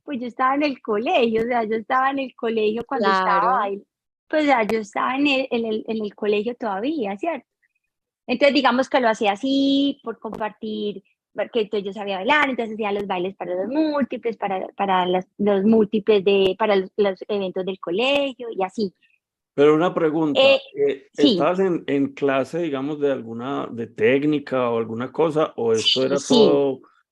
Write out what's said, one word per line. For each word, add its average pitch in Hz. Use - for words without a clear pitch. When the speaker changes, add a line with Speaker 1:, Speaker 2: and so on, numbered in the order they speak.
Speaker 1:
pues 285
yo 247
estaba 254
en 294
el 277
colegio, 233
o 226
sea, 240
yo 220
estaba 262
en 277
el 262
colegio 226
cuando 196
estaba 190
Speaker 2:
Claro. 247
Speaker 1:
bail-, 202
pues, 311
o -
sea, 254
yo 220
estaba 220
en 285
el, 269
en 233
el, 220
en 220
el 196
colegio 208
todavía, 214
¿cierto? 311
Entonces, 247
digamos 254
que 285
lo 233
hacía 214
así, 277
por 226
compartir, 214
porque 214
entonces 202
yo 202
sabía 202
bailar, 277
entonces 226
hacía 208
los 202
bailes 185
para 180
los 190
múltiples, 269
para, 196
para 190
las, 185
los 202
múltiples 214
de, 190
para 214
los, 190
los 196
eventos 190
del 190
colegio 254
y 190
así. 190
Speaker 3:
Pero 147
una 175
pregunta, 160
Speaker 1:
Eh, 269
Speaker 3:
eh, 143
Speaker 1:
sí. 147
Speaker 3:
¿estabas 175
en, 185
en 139
clase, 135
digamos, 147
de 143
alguna, 123
de 117
técnica 131
o 117
alguna 117
cosa, 151
o 117
esto 113
Speaker 1:
Sí, -
Speaker 3:
era 135
Speaker 1:
sí. -
Speaker 3:
todo? 139